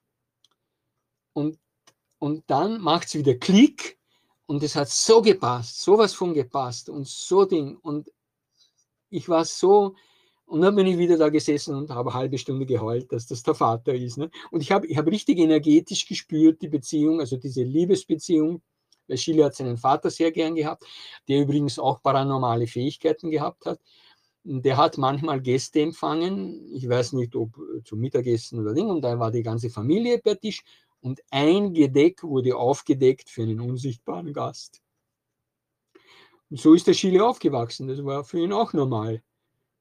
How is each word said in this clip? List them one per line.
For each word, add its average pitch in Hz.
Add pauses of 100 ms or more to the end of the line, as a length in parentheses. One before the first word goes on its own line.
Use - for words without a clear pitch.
(1300)
Und, 151 (600)
und 151
dann 190
macht's 170
wieder 139
Klick - (480)
und 143
es 147
hat 143
so 226
gepasst, 123
sowas 208
von 180
gepasst 127
und 147
so -
Ding. 160
Und 151 (960)
ich 180
war 165
so, 392 (500)
und 160
dann 196
bin 190
ich 180
wieder 175
da 156
gesessen 151
und 147
habe 123
eine 127
halbe 135
Stunde 135
geheult, 120
dass 117
das 120
der 156
Vater 120
ist, 123
ne? 156 (220)
Und 165
ich 139
hab, 190
ich 156
hab 151
richtig 190
energetisch 156
gespürt, 160
die 156
Beziehung, 151
also 131
diese 127
Liebesbeziehung, 165 (460)
weil 131
Schiele 156
hat 139
seinen 123
Vater 139
sehr 165
gern 160
gehabt, 151 (420)
der 139
übrigens 143
auch -
paranormale 131
Fähigkeiten 151
gehabt 151
hat. - (680)
Und 131
der 127
hat 160
manchmal 139
Gäste 131
empfangen, 165
ich 127
weiß 123
nicht, 123
ob 113 (280)
zum 107
Mittagessen 120
oder 107
Ding, 185
und 170
da 120
war 113
die 117
ganze 117
Familie 196
bei 208
Tisch - (400)
und 131 (100)
ein 175
Gedeck 147
wurde 131
aufgedeckt 131
für 117
einen 110
unsichtbaren 131
Gast. - (1700)
Und 135
so 156
ist 170
der 190
Schiele 190
aufgewachsen, 135
das 139
war 139
für -
ihn 180
auch 220
normal, 113 (600)